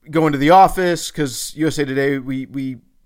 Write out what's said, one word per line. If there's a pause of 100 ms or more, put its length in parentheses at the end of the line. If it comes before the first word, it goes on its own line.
(120)
go
into
the
office,
'cause
U
S
A
Today,
we,
we, (280)